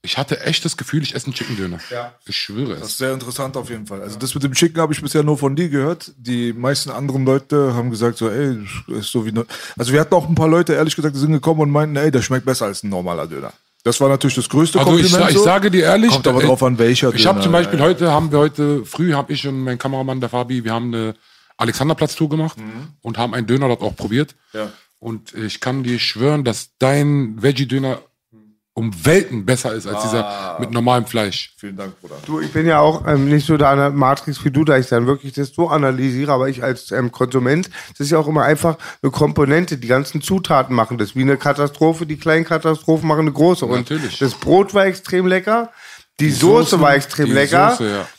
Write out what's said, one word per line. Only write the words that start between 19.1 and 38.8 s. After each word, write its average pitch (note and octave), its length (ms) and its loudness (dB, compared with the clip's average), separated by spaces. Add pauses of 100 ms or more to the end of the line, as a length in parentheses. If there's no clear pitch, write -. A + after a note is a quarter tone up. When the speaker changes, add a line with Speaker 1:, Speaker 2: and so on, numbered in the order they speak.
Speaker 1:
hab C#3 160 -2
ich C#3+ 180 -6
und C3+ 160 -6
mein B2 140 -4
Kameramann, C3 420 -4
der A#2+ 100 -4
Fabi, B2 340 -4
wir A2+ 100 -2
haben A#2+ 220 -4
eine A2 180 -4 (440)
Alexanderplatz-Tour D3 720 -2
gemacht D#3 280 -4
Speaker 3:
Mhm. A2 300 -14 (160)
Speaker 1:
und A2+ 160 -8
haben A#2 160 -2
einen A#2+ 100 -2
Döner C3 220 0
dort A#2+ 140 0
auch G#2+ 140 -4
probiert. A#2+ 380 -4 (200)
Speaker 3:
Ja. G#2+ 180 -8 (260)
Speaker 1:
Und A2+ 380 -14
ich A2 260 -8
kann C3 220 -4
dir A#2+ 160 -4
schwören, C#3 440 -2
dass A2+ 260 -4 (100)
dein C#3 640 0
Veggie-Döner C3 580 0 (760)
um A2+ 180 -4 (140)
Welten C#3+ 400 2
besser B2 280 -2
ist A2 120 -10
als G2+ 120 -8
Speaker 3:
Ah. G#2+ 60 -4
Speaker 1:
dieser G2+ 580 -4
mit D2+ 100 -8
normalem A#2+ 340 2
Fleisch. - 520 -6
Speaker 3:
Vielen G2+ 180 -16
Dank, G2 240 -14
Bruder. E2 160 -18 (100)
Speaker 2:
Du, D#3 140 -6
ich D3+ 140 -6
bin D#3 120 0
ja D#3 140 4
auch, D#3 260 4
ähm, C#3 240 2
nicht D3 160 4
so D#3 120 2
der C#3+ 100 4
Ana-, C#3 220 4
Matrix C#3+ 560 0
wie D3 60 2
du, D3 120 2
da C#3+ 140 4
ich B2+ 100 0
dann A#2+ 200 2
wirklich C#3 260 -4
das C#3 160 -4
so E3+ 180 -2
analysiere, C3+ 640 0
aber C3 160 2
ich B2 160 -6
als, B2+ 280 -6
ähm, B2 200 -2
Konsument, C3 580 0 (220)
das - 160 -20
ist D3 40 0
ja E3 60 4
auch D3+ 100 2
immer D3+ 160 2
einfach D#3 340 2 (260)